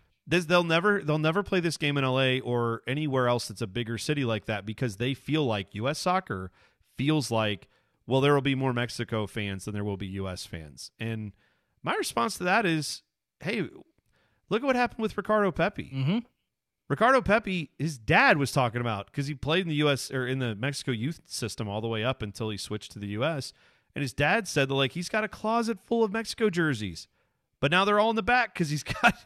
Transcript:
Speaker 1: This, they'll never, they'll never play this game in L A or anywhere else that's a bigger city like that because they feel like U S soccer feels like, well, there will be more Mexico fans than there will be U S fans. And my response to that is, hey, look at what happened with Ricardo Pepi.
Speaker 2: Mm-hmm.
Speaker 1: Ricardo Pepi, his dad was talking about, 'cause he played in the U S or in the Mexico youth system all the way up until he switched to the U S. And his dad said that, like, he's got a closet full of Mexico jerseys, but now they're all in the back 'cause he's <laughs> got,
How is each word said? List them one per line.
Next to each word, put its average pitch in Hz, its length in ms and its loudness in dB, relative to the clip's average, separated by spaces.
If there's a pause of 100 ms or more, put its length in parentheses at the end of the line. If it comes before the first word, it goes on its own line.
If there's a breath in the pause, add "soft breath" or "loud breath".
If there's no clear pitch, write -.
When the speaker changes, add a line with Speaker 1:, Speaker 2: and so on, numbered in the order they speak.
(260)
Speaker 1:
This, 175 180 2
they'll 175 200 4
never, 170 380 2
they'll 151 160 0
never 160 240 2
play 190 180 0
this 165 160 -2
game 143 200 0
in 139 80 2
L 131 160 2
A 127 200 2
or 120 460 -2
anywhere 131 420 0
else 123 200 0
that's 107 140 -10
a 110 40 -2
bigger 113 320 -6
city 143 260 -2
like 110 220 -2
that 101 200 -4
because 110 300 -4
they 123 180 -2
feel 147 320 -2
like 104 280 -4
U 107 140 -4
S 156 100 -4
soccer 113 520 -2 (480 soft breath)
feels 143 320 0
like, 110 380 -2 (380)
well, 131 140 2
there 143 140 6
will 143 80 6
be 139 140 2
more 131 160 0
Mexico 117 540 -2
fans 101 380 -6
than 104 100 -6
there 104 100 -4
will 101 120 -2
be 98 120 -8
U 95 200 -6
S 92 160 -8
fans. 78 540 -14
And 110 340 -6 (500)
my 180 120 -2
response 233 440 -2
to 180 60 -4
that 196 220 4
is, 156 360 -2 (380)
hey, 202 220 -4 (880)
look 220 120 0
at 285 40 -4
what 262 100 4
happened 240 260 0
with 214 140 -2
Ricardo 208 360 2
Pepi. - 420 -2
Speaker 2:
Mm-hmm. 139 240 2 (680)
Speaker 1:
Ricardo 233 340 4
Pepi, 190 560 0
his 151 180 -4
dad 175 400 6
was 139 160 0
talking 120 280 2
about, 110 320 -4
'cause 143 140 -4
he 151 80 -6
played 156 280 0
in 175 60 -6
the 151 80 -2
U 147 120 4
S 139 220 0
or 131 160 -2
in 131 140 -2
the 117 140 -2
Mexico 135 380 -4
youth 120 320 -4
system - 440 -6
all 104 120 -4
the 113 80 -4
way 113 160 -2
up 131 160 -2
until 110 300 -6
he 104 80 -6
switched - 340 -8
to - 60 -16
the 101 100 -8
U 107 160 -4
S. 151 280 -4 (420 soft breath)
And 139 80 -4
his 131 100 -4
dad 180 360 2
said 135 200 2
that, 135 60 -2
like, 135 180 2
he's 170 160 -6
got 214 160 -2
a 202 40 -4
closet 220 580 -2
full 233 180 2
of 196 80 0
Mexico 220 380 -2
jerseys, 127 580 -2 (520)
but 143 100 4
now 180 160 6
they're 208 140 6
all 226 100 4
in 220 60 0
the 220 60 2
back 240 320 2
'cause 165 160 -2
he's 151 120 -2
<laughs> - 200 -6
got, 240 120 6 (120)